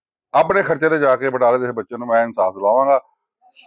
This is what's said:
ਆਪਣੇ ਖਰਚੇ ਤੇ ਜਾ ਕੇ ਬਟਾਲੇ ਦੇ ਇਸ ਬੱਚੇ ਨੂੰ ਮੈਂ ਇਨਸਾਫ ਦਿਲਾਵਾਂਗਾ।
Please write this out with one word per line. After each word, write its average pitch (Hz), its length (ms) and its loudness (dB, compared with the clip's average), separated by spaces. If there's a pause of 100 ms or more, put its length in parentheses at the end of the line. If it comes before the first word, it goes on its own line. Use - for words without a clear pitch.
(340)
ਆਪਣੇ 175 280 2
ਖਰਚੇ 160 260 -2
ਤੇ 156 100 0
ਜਾ 135 180 2
ਕੇ 131 140 -4
ਬਟਾਲੇ 127 280 2
ਦੇ 127 60 -4
ਇਸ 123 60 -4
ਬੱਚੇ 117 280 -10
ਨੂੰ 120 100 -12
ਮੈਂ 117 160 2
ਇਨਸਾਫ 98 300 -2
ਦਿਲਾਵਾਂਗਾ। 123 460 2 (680)